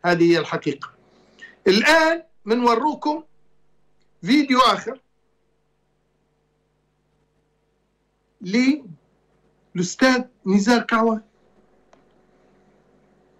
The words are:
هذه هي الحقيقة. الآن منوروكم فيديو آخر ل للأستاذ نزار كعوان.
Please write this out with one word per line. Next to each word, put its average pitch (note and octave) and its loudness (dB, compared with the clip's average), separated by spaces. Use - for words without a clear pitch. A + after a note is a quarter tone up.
هذه E3+ 2
هي E3+ 2
الحقيقة. - -8
الآن D#4+ 2
منوروكم B3 -2
فيديو C4 2
آخر A#3 0
ل B3+ 0
للأستاذ B3 0
نزار G#3 2
كعوان. A3+ -2